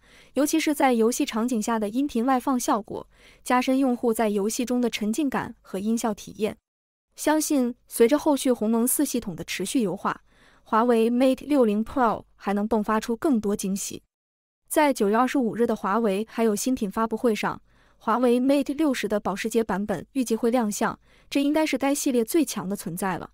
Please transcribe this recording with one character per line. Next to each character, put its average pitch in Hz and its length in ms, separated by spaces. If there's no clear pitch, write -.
尤 269 100
其 320 140
是 302 160
在 269 180
游 226 180
戏 285 140
场 226 220
景 233 160
下 226 160
的 214 100
音 254 180
频 233 180
外 262 160
放 262 180
效 233 240
果， - 260
加 247 160
深 262 180
用 254 180
户 240 160
在 226 160
游 208 200
戏 240 160
中 247 160
的 240 100
沉 214 220
浸 285 180
感 - 300
和 - 180
音 220 180
效 226 160
体 185 260
验。 208 180
相 311 260
信 254 340
随 233 220
着 294 100
后 294 180
续 262 140
鸿 220 180
蒙 226 180
四 294 180
系 254 160
统 190 160
的 - 80
持 - 200
续 247 180
优 185 140
化， - 260
华 220 180
为 233 260
Mate 254 380
六 269 180
零 214 200
Pro 226 400
还 - 180
能 208 160
迸 220 140
发 220 160
出 226 180
更 262 240
多 202 140
惊 196 220
喜。 - 260
在 302 220
九 208 200
月 214 60
二 254 120
十 - 80
五 233 180
日 233 120
的 226 100
华 208 220
为 214 320
还 233 140
有 214 120
新 254 180
品 214 160
发 226 160
布 220 80
会 220 200
上， 196 260
华 226 180
为 247 240
Mate 269 340
六 285 200
十 - 120
的 208 140
保 190 160
时 220 140
捷 226 120
版 202 220
本 196 280
预 262 120
计 226 100
会 226 160
亮 226 220
相， 208 260
这 285 140
应 285 100
该 311 140
是 294 100
该 277 180
系 285 160
列 240 140
最 330 180
强 - 240
的 202 80
存 175 220
在 185 220
了， - 160